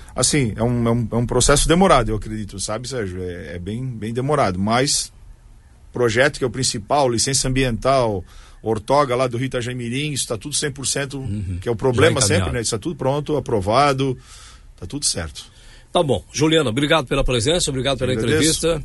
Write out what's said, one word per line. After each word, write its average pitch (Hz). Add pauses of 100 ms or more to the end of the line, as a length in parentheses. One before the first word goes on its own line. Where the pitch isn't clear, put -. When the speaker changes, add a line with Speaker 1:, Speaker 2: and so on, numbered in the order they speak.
(160)
Speaker 1:
assim, 127
é 110
um, 120
é 117
um, 117
é 110
um 120
processo 123
demorado, 160
eu 110
acredito, 104
sabe, 113
Sérgio? 98
É, 87
é 90
bem, 107
bem 113
demorado, 127
mas 117 (800)
projeto 123
que -
é 127
o 104
principal, 127
licença 127
ambiental, 123 (380)
ortoga 120
lá 131
do 120
Rio 131
Itajaimirim, 127
isso 131
tá 117
tudo 147
cem 151
por 135
cento, 139
Speaker 2:
Uhum. 98
Speaker 1:
que -
é -
o 113
problema 131
Speaker 2:
Já -
Speaker 1:
sempre, -
Speaker 2:
encaminhado. -
Speaker 1:
né? 120
Isso 113
tá 113
tudo 160
pronto, 139
aprovado, 131 (600)
tá -
tudo 143
certo. - (460)
Speaker 2:
Tá 180
bom. 123
Juliano, 156
obrigado 143
pela 135
presença, 139
obrigado 131
pela 127
Speaker 1:
Eu 110
agradeço. 151
Speaker 2:
entrevista. 160